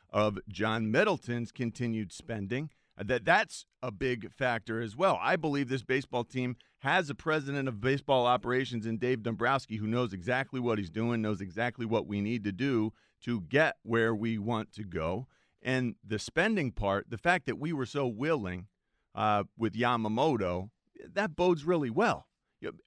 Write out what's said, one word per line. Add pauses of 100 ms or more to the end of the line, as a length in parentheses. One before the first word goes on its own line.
(100)
of (100)
John
Middleton's
continued
spending. (280)
Uh,
that,
that's (160)
a
big
factor
as
well.
I
believe
this
baseball
team (240)
has
a
president
of
baseball
operations
in
Dave
Dombrowski
who
knows
exactly
what
he's
doing,
knows
exactly
what
we
need
to
do (300)
to
get
where
we
want
to
go. (360)
And (100)
the
spending
part,
the
fact
that
we
were
so
willing, (480)
uh, (120)
with
Yamamoto, (440)
that
bodes
really
well. (340)
You, (140)